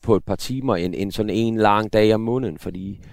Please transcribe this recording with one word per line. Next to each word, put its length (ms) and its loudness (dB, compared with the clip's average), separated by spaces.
på 140 2
et 80 0
par 120 -4
timer, 400 -2
end, 220 -2
end 140 -4
sådan 180 -4
en 280 0
lang 360 2
dag 200 6
om 80 0
måneden, 360 -4
fordi 440 -10